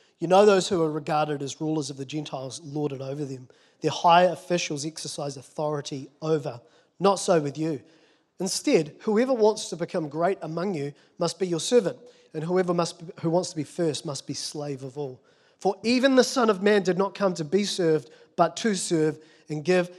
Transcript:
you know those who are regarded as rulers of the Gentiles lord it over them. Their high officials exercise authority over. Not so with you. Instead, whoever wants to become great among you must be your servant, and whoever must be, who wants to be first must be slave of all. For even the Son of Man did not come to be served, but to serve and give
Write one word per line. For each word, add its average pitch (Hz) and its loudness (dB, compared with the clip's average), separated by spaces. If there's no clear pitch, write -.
you 170 -2
know 190 8
those 196 6
who 170 0
are 156 0
regarded 151 -2
as 135 -10
rulers 156 -2
of 139 -12
the 135 -10
Gentiles 135 -10
lord 147 -6
it 131 -10
over 139 -8
them. 131 -10
Their 156 -2
high 175 6
officials 165 -2
exercise 147 -10
authority 147 -6
over. 151 -2
Not 190 4
so 175 2
with 143 -4
you. 156 -4
Instead, 185 0
whoever 233 2
wants 214 2
to 185 -8
become 160 -6
great 170 -2
among 170 -4
you 143 -6
must 170 -2
be 190 -2
your 170 -2
servant, 185 2
and 156 -8
whoever 180 0
must 170 -2
be, 165 -16
who 165 -2
wants 175 0
to - -18
be 156 -4
first 160 -4
must - -8
be 143 -8
slave 143 -10
of 135 -14
all. 131 -10
For 196 0
even 254 4
the 254 8
Son 247 2
of 190 0
Man 208 4
did 175 0
not 196 0
come 196 0
to 165 -6
be 185 0
served, 160 0
but 170 2
to 220 0
serve 156 0
and 151 -6
give 180 2